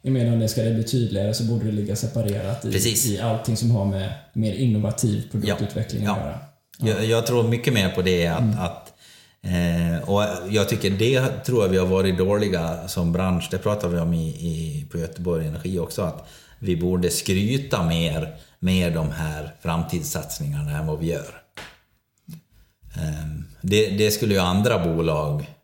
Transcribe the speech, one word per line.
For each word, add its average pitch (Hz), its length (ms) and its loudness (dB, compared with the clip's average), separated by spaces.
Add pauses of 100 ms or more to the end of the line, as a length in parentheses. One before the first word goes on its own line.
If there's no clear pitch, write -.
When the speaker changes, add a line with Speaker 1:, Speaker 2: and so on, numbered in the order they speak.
Speaker 1:
Jag 131 100 0
menar, 117 200 4
om 113 60 4
det 110 100 2
ska 117 140 0
det 113 120 2
bli 113 100 0
tydligare 101 500 0
så 117 100 -2
borde 110 200 0
det 107 80 0
ligga 104 240 0
separerat 104 680 -2
i, 110 80 -2
Speaker 2:
Precis. 110 340 2
Speaker 1:
i 101 140 0
allting 113 360 0
som 117 140 2
har 101 140 4
med 98 280 -2 (200)
mer 110 220 0
innovativ 107 760 0
produktutveckling 104 760 -2
Speaker 2:
Ja. 104 80 0
Speaker 1:
att 90 60 -2
Speaker 2:
Ja. - 80 -4
Speaker 1:
göra. - 120 -8 (400)
Ja. 123 100 0
Speaker 2:
Jag, 104 160 2
jag 113 220 2
tror 120 220 4
mycket 117 240 2
mer 98 180 4
på 92 120 -2
det 87 240 4
att, 82 140 0
Speaker 1:
Mm. 113 180 2
Speaker 2:
att, - 340 -6 (500)
eh, 85 680 0
och 101 160 4 (260)
jag 104 180 2
tycker 101 220 0
det 127 540 2
tror 123 180 2
jag 95 60 4
vi 92 100 4
har 92 80 4
varit 95 320 2
dåliga 92 720 0
som 85 240 0
bransch. 90 380 0
Det 92 80 -2
pratade 104 360 0
vi 85 60 0
om 82 140 0
i, 80 140 0
i, 80 600 -6
på 85 80 -6
Göteborg 82 480 -4
Energi 87 320 -4
också, 85 240 -4
att 80 240 -4 (320)
vi 92 180 0
borde 90 340 2
skryta 104 760 0
mer 80 500 0 (220)
med 90 340 2
de 80 200 0
här 76 500 -6
framtidssatsningarna 76 1160 -4
än 78 80 -4
vad 78 120 -2
vi 80 80 -2
gör. - 360 -6 (1500)
Ehm, 76 480 -6 (160)
det, 104 300 4
det 107 200 2
skulle 104 240 0
ju 95 60 4
andra 95 440 4
bolag 76 600 0 (180)